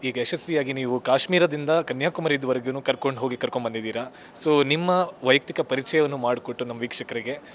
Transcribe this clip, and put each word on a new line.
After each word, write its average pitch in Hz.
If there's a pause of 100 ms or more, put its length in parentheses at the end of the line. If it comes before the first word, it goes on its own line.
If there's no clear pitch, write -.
ಈಗ 123
ಯಶಸ್ವಿಯಾಗಿ 143
ನೀವು 127
ಕಾಶ್ಮೀರದಿಂದ 147
ಕನ್ಯಾಕುಮಾರಿವರೆಗೂ 135
ಕರ್ಕೊಂಡು 131
ಹೋಗಿ 123
ಕರ್ಕೊಂಡು 123
ಬಂದಿದ್ದೀರಾ. 113 (300)
So 143
ನಿಮ್ಮ 175 (100)
ವೈಯಕ್ತಿಕ 135
ಪರಿಚಯವನ್ನು 143
ಮಾಡಿಕೊಟ್ಟು 123
ನಮ್ಮ 117
ವೀಕ್ಷಕರಿಗೆ 120 (160)